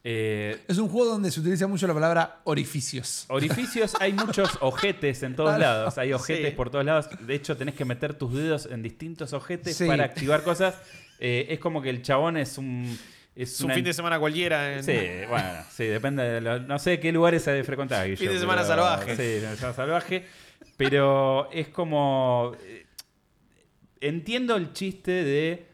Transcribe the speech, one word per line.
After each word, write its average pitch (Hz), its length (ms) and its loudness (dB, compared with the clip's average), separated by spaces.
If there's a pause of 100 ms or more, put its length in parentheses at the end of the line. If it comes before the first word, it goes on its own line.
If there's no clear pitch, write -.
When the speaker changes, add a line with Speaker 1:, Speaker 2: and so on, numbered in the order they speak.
Speaker 1:
Eh, 110 680 -2
Speaker 2:
Es 180 80 2
un 214 100 2
juego 226 240 2
donde 208 180 0
se 160 120 -4
utiliza 180 260 2
mucho 196 180 0
la 175 80 2
palabra 165 520 2
orificios. 143 800 -4
Speaker 1:
Orificios, 214 720 0
hay 196 140 2
muchos 202 440 2
Speaker 2:
<laughs> - 40 -4
Speaker 1:
ojetes 139 640 0
en 127 120 -6
todos 156 220 4
Speaker 2:
Claro. 151 220 6
Speaker 1:
lados. 110 180 -2
Hay 135 160 0
ojetes 147 380 -2
Speaker 3:
Sí. 143 40 -10
Speaker 1:
por 123 140 -2
todos 139 160 0
lados. 151 240 2 (100)
De 120 160 -4
hecho, 143 220 -4
tenés 139 180 -6
que - 80 -6
meter 131 300 -2
tus 131 200 -4
dedos 151 320 0
en 117 160 -8
distintos 151 520 -10
ojetes 170 420 -6
Speaker 2:
Sí. 170 120 0
Speaker 1:
para 147 180 4
activar 147 380 2
cosas. 180 320 2 (440)
Eh, 123 300 0
es 156 100 -4
como 160 220 -4
que 131 80 -4
el 123 120 -4
chabón 147 360 2
es 131 200 -4
un, 123 280 -6 (500)
es 123 200 -8
Speaker 3:
Es - 40 -6
un 165 60 -2
Speaker 1:
una 131 100 2
Speaker 3:
fin 151 80 2
de 175 100 0
semana 170 260 0
cualquiera 151 580 2
en 135 80 -6
Speaker 1:
Sí, 143 120 2 (320)
bueno, 107 200 0 (200)
sí, - 140 -6
depende 123 400 0
de 117 180 0
lo, 117 200 -2
no 139 180 -4
sé 180 220 2
qué 160 100 2
lugares 165 380 4
hay 139 80 2
de 135 80 -2
frecuentar, 127 420 -2
Guillo, 95 100 -2
Speaker 3:
Fin 185 120 -2
de 190 100 0
semana 180 220 2
Speaker 1:
pero 160 140 2
Speaker 3:
salvaje. 165 420 2
Speaker 1:
Sí, 113 240 0
fin 110 100 -6
de 107 60 -6
semana 123 180 -6
salvaje. 165 500 -2 (520)
Pero 135 760 4
es 160 160 -4
como, 135 840 2 (100)
eh, 98 220 -18 (1160)
entiendo 208 540 0
el 170 180 -2
chiste 190 380 -6
de 165 640 0